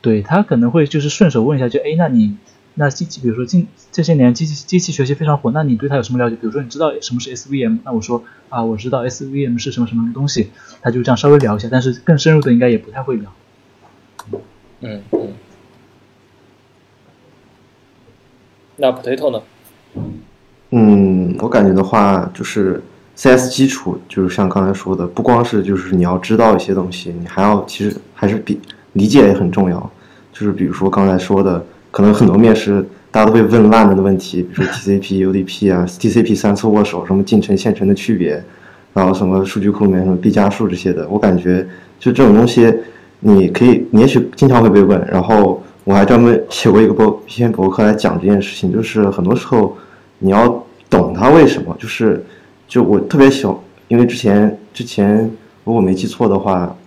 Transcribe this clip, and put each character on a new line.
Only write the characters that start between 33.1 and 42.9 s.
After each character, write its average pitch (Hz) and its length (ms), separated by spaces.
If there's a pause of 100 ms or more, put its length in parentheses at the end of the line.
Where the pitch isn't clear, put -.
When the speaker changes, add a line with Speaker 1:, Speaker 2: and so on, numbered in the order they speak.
Speaker 3:
大 110 100
家 107 60
都 110 60
会 113 100
问 107 260
烂 110 180
了 95 80
的 95 60
问 95 160
题， 90 240
比 87 140
如 95 100
说 - 80
T - 80
C 98 180
P、 95 200
U 95 120
D 95 120
P 95 280
啊 90 140 (140)
，T 113 100
C 117 140
P 113 120
三 101 220
次 113 100
握 104 160
手， 87 220
什 92 100
么 98 80
进 101 200
程、 101 120
线 95 200
程 98 120
的 98 80
区 104 220
别， 78 260 (520)
然 95 120
后 95 60
什 95 140
么 95 180
数 98 160
据 101 100
库 104 140
里 95 60
面 92 120
什 92 60
么 92 80
毕 95 140
加 101 180
数 107 180
这 90 80
些 92 160
的， 78 200
我 104 80
感 95 180
觉 90 320 (300)
就 123 120
这 135 140
种 104 100
东 117 120
西， 117 260 (460)